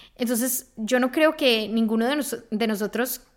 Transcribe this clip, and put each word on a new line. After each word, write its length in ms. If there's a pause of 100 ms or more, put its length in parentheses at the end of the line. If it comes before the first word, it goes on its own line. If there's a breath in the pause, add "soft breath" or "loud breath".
(180 loud breath)
Entonces, 580
yo 240
no 120
creo 240
que 340
ninguno 380
de 80
nos-, 340
de 180
nosotros 540 (160)